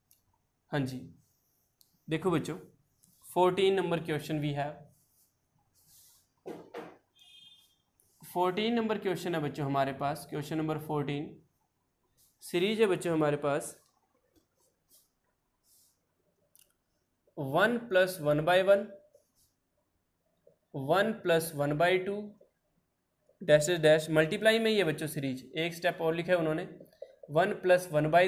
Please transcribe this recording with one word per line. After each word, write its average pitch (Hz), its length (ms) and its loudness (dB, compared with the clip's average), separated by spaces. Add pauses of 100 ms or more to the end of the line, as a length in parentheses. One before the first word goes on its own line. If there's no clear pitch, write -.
(720)
हाँ 147 100 -2
जी, 127 180 -6 (1080)
देखो 160 240 -2
बच्चों 151 240 -2 (720)
फोर्टीन 180 480 2
नंबर 175 280 0
क्वेश्चन 156 400 -4
we 147 140 -2
have। 143 180 -6 (3500)
फोर्टीन 185 500 0
नंबर 220 240 0
क्वेश्चन 180 380 -4
है 160 60 0
बच्चों 147 240 -4
हमारे 139 280 0
पास, 143 360 -4
क्वेश्चन 151 280 -6
नंबर 156 220 -2
फ़ोर्टीन, 147 500 -4 (1120)
सीरीज 208 380 0
है 220 60 4
बच्चों 175 260 0
हमारे 151 260 0
पास 147 380 -4 (3500)
वन 170 400 0 (100)
प्लस 185 340 2
वन 147 200 2
by 180 240 4
वन, 202 220 4 (1900)
वन 170 380 0 (120)
प्लस 165 320 2
वन 143 220 -2
by 170 140 4 (140)
टू, 202 100 -6 (1300)
डैश 151 260 4
डैश 175 140 0
डैश, 156 300 6
मल्टीप्लाई 202 480 4
में 220 120 0
ही 214 60 2
है 190 60 4
बच्चों 156 240 -2
सीरीज, 135 500 -8
एक 165 160 -2
स्टेप 170 280 -4
और 160 140 0
लिखा 170 180 -2
है 180 60 4
उन्होंने, 160 280 -2 (640)
वन 185 300 2
प्लस 180 300 4
वन 151 200 0
by 175 160 6